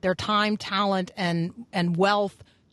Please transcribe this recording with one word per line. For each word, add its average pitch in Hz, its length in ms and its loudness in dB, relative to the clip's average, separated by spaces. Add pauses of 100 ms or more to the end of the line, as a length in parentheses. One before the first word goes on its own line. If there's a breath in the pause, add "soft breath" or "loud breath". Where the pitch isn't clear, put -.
their 185 140 0
time, 214 420 0
talent, 196 600 -2
and, 175 560 -2
and 175 240 0
wealth 202 400 2 (360 soft breath)